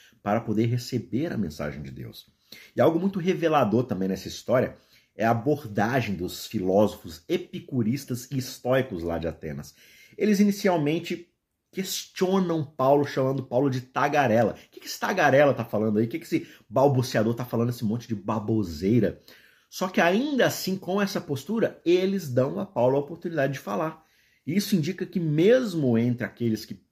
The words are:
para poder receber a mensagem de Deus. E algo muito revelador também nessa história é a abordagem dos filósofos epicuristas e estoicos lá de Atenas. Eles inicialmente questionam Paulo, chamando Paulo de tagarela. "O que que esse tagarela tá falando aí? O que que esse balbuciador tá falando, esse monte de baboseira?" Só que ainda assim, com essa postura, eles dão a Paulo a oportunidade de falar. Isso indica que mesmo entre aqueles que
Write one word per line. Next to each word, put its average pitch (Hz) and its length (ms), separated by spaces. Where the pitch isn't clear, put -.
para 104 180
poder 113 280
receber 123 680
a - 40
mensagem 76 440
de 67 80
Deus. 64 380
E 117 60
algo 165 180
muito 196 180
revelador 151 680
também 95 220
nessa 92 200
história 107 500
é 107 100
a 117 60
abordagem 113 840
dos 87 300
filósofos 95 840
epicuristas 135 1000
e 139 80
estoicos 123 640
lá 82 160
de 82 100
Atenas. 76 460
Eles 202 240
inicialmente 180 840
questionam 185 960
Paulo, 139 400
chamando 135 380
Paulo 135 260
de 127 100
tagarela. 123 760
"O - 180
que - 80
que - 80
esse - 120
tagarela 147 540
tá 117 100
falando 107 360
aí? 117 60
O 113 40
que 165 80
que - 80
esse - 220
balbuciador 120 680
tá 120 100
falando, 117 240
esse 120 160
monte 113 220
de 113 80
baboseira?" 101 1040
Só - 180
que - 140
ainda 214 460
assim, 185 280
com 190 240
essa 190 220
postura, 175 640
eles 180 420
dão 135 320
a 196 60
Paulo 127 320
a - 20
oportunidade 147 540
de 135 60
falar. 180 440
Isso 196 280
indica 160 300
que 185 140
mesmo 165 760
entre 120 300
aqueles 110 400
que - 80